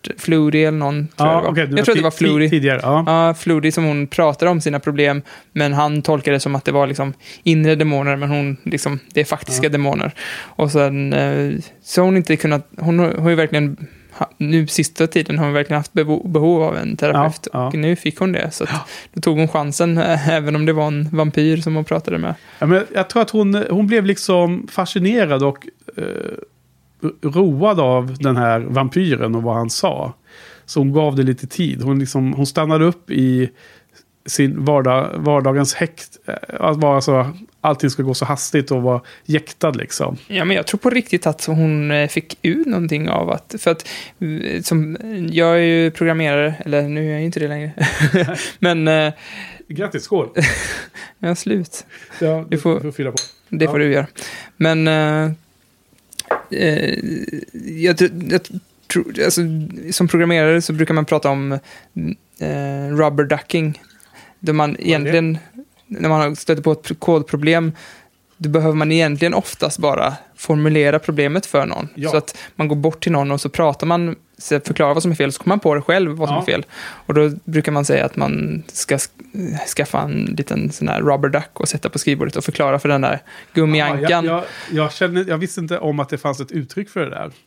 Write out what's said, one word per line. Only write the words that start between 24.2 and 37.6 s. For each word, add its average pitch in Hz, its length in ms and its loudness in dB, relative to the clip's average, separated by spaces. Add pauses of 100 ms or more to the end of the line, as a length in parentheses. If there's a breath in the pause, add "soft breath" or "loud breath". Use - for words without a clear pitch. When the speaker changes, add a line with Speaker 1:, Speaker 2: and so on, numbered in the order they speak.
Speaker 2:
fascinerad 180 720 0
och, 139 240 0 (300)
eh, - 80 -6 (960)
ro-, 156 220 -4
road 165 580 2
av 127 380 2
den 135 180 2
här 117 240 2
vampyren 127 760 0
och 117 80 -2
vad 113 140 0
han 113 140 -2
sa. 143 420 -2 (540 loud breath)
Så - 140 -2
hon 135 120 2
gav 147 240 2
det 135 60 2
lite 131 240 0
tid. 135 360 -4
Hon 135 160 0
liksom, 131 340 0
hon 139 140 0
stannade 156 380 2
upp - 260 0
i 127 400 2 (760 soft breath)
sin 139 380 0
vardag-, 131 540 2
vardagens 143 560 2
häkt, - 520 -8
eh, - 80 -8 (260)
att 156 160 2
vara 143 240 4
så, 131 300 2 (300)